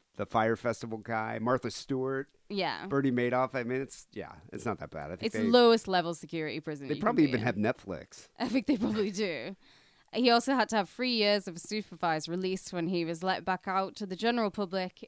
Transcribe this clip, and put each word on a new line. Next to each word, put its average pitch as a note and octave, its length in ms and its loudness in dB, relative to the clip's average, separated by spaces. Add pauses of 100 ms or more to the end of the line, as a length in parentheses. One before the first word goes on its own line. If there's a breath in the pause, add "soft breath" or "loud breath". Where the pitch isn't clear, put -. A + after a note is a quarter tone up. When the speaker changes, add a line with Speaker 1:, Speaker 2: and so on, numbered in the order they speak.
(160)
Speaker 1:
the G2+ 100 -4
Fyre A2+ 300 2
Festival A2+ 420 -4
guy, A2+ 420 -4
Martha A#2+ 300 0
Stewart, C3+ 580 -4 (200)
Speaker 2:
Yeah. D#3+ 380 -4
Speaker 1:
Bernie C#3 260 2
Madoff. B2 420 2
I B2+ 100 0
mean, B2+ 160 -2
it's, - 320 -10
yeah, F#2 200 -10 (200)
it's - 120 -8
not G#2 160 -2
that D#2 100 -10
bad. D#2+ 220 -8
I F#2 40 -8
think - 80 -10
Speaker 2:
It's A3 120 -2
Speaker 1:
they, A3 60 0
Speaker 2:
lowest A#3 460 6
level E3+ 260 0
security D#3 460 -6
prison C#3+ 280 -10
Speaker 1:
they D3 60 0
Speaker 2:
you C#3+ 60 -6
Speaker 1:
probably G#3 240 4
Speaker 2:
can - 80 2
be B2 60 0
Speaker 1:
even - 20 0
Speaker 2:
in. G#2 240 0
Speaker 1:
have B2 120 2
Netflix. - 560 -12
Speaker 2:
<laughs> - 60 -20
I B3 100 -2
think A3+ 180 0
they C#4 100 2
probably G#3+ 340 0
do. F3+ 460 -4 (580 soft breath)
He A#3+ 160 4
also A#3 240 4
had A#3 160 2
to A3+ 60 0
have G3 120 2
three B3+ 240 -2
years G#3 340 4
of E3+ 100 -10
a - 20 -10
supervised E3+ 680 -2
release F#3 440 -4
when E3+ 140 -2
he F3 180 0
was E3 180 -4
let F#3 220 0
back F#3 220 -2
out F#3+ 300 -2
to G#3+ 100 -6
the F#3 100 -6
general A3 340 0
public F#3 580 -4